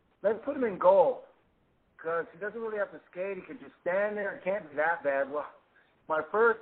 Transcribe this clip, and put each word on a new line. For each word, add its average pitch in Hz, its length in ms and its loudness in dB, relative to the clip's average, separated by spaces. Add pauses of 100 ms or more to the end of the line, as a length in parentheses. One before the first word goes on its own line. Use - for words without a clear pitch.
(220)
let's 208 240 0
put 294 100 -4
him 262 80 -2
in 196 140 -2
goal 175 480 6 (720)
'cause 165 340 -4
he 165 80 -20
doesn't 208 220 -10
really 214 160 -8
have 190 140 -4
to 151 100 -18 (100)
skate. 190 240 -8
He 180 60 -10
can 143 180 -14
just 139 220 -20
stand 202 340 0
there. 202 200 -4
It - 100 -16
can't 160 240 -4
be 139 80 -14
that 160 260 2
bad." 139 260 0
Well, 143 180 -6 (600)
my 156 140 0 (100)
first 220 300 4